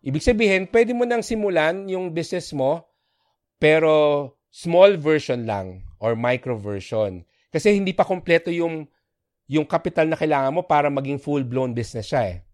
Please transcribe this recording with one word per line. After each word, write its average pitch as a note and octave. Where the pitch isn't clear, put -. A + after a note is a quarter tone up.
Ibig C#3
sabihin, G3+
pwede A#3
mo A#3+
nang A#3
simulan G3
yung F#3
business E3+
mo, D3
pero D3+
small F3+
version C#3
lang F#2
or A2+
micro B2
version. G2+
Kasi G3+
hindi F#3+
pa F#3
kompleto F3
yung, E3
yung D3+
capital D#3+
na D#3
kailangan D#3
mo F3
para D3
maging C#3
full-blown C3
business A2+
siya C3
eh. F2+